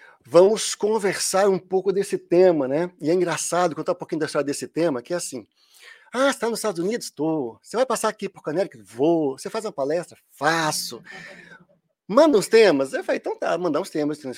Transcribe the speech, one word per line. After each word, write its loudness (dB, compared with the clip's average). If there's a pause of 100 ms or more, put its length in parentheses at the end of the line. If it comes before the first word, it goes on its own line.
(240)
vamos 4
conversar 0
um 2
pouco -2
desse -2
tema, 4
né? -2 (100)
E -2
é 2
engraçado 0
contar -4
um -10
pouquinho -8
da -2
história -2
desse -6
tema, -2
que -12
é -2
assim, -10 (640)
"Ah, 2
você -12
tá -2
nos -4
Estados -2
Unidos? -4
Tô. -4
Você -12
vai 2
passar 0
aqui -6
por -20
Connecticut? -4
Vou. 0
Você -12
faz -6
uma -8
palestra? -4 (140)
Faço. -2 (1080)
Manda 6
uns -2
temas?" 4
Eu -4
falei, -4
"Então -8
tá, -4
mandar -2
uns -8
temas." -4 (200)